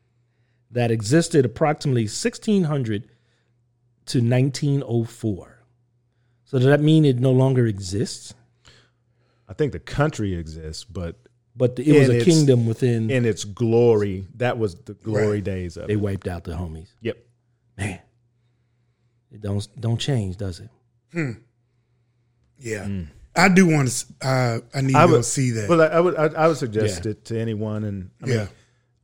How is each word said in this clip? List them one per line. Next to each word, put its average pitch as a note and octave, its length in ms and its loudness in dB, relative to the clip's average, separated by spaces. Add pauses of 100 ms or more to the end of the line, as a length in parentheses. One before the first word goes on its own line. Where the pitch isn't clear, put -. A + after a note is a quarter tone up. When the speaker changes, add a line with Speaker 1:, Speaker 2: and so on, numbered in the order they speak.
(720)
Speaker 1:
That A#2 200 0
existed B2+ 540 2
approximately C3+ 640 -2
sixteen G#3 560 -2
hundred C3 460 -4 (1000)
to B2+ 140 0
nineteen C3+ 640 0
oh A2+ 200 -2
four. - 540 -8 (880)
So - 120 -4
does B2 100 4
that D3 140 6
mean D#3 240 6
it B2+ 140 2
no C3 120 2
longer B2+ 360 2
exists? G2 680 -8 (1120)
Speaker 2:
I G#2+ 60 -16
think C#3+ 180 -2
the E2+ 80 -10
country A2 540 -2
exists, D#2+ 500 -10
but E2+ 320 -10 (400)
Speaker 1:
But B2 240 0
it C3+ 80 -2 (120)
was B2+ 100 6
Speaker 2:
in A#2+ 60 4
Speaker 1:
a - 40 2
Speaker 2:
its, A#2 60 2
Speaker 1:
kingdom C#3 400 6
within A2+ 460 0
Speaker 2:
in B2 140 0
its G#2+ 180 -2
glory. G#2 840 2 (100)
That B2 200 -2
was G#2+ 180 -4
the - 200 -18
glory G#2+ 320 -2 (100)
Speaker 3:
Right. G#2 60 -4
Speaker 2:
days F#2 340 -8
of - 100 -12
Speaker 1:
They G2 60 -2
Speaker 2:
it. G#2 80 0
Speaker 1:
wiped G2 260 -4
out F2 160 -10
the E2+ 100 -8
homies. D#2+ 340 -10 (140)
Speaker 2:
Yep. A2 220 -10 (540)
Speaker 1:
Man, G2+ 220 -8 (1300)
it G#2+ 100 -20
don't, G2+ 260 -6 (120)
don't A2+ 200 -2
change, G2+ 380 -2
does F#2 220 -8
it? G#2 100 -20 (420)
Speaker 3:
Hmm. D#3 200 -6 (1300)
Yeah. G#2+ 260 -8
Speaker 2:
Mm. F#2+ 220 -8 (280)
Speaker 3:
I F#3 140 4
do F#3 160 6
wanna D3+ 200 4
s-, - 200 -4 (160)
uh, B2+ 380 0 (160)
I C#3 60 -4
need C3+ 140 2
Speaker 2:
I D3+ 80 8
Speaker 3:
to F3 40 6
go E3 60 6
Speaker 2:
would, A#2+ 120 4
Speaker 3:
see C3 260 -2
that. A2 160 -4
Speaker 2:
well, E3 140 4
I, D#3+ 60 6
I E3 120 0
would, F3 160 2
I, D#3 120 0
I D#3 200 0
would D#3+ 100 0
suggest G#2 480 -4
Speaker 1:
Yeah. A2 60 -4
Speaker 2:
it - 140 -12
to A2+ 140 -6
anyone. G#2+ 440 -6
And G2 280 -8 (100)
I - 60 -12
mean, B2 80 0
Speaker 3:
Yeah. G#2+ 120 -4 (560)